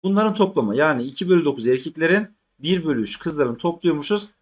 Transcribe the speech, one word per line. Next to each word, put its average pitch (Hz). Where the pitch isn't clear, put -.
Bunların 202
toplamı, 151
yani 143
iki 139
bölü 175
dokuz 135
erkeklerin, 160
bir 165
bölü 139
üç 104
kızların 147
topluyormuşuz. 170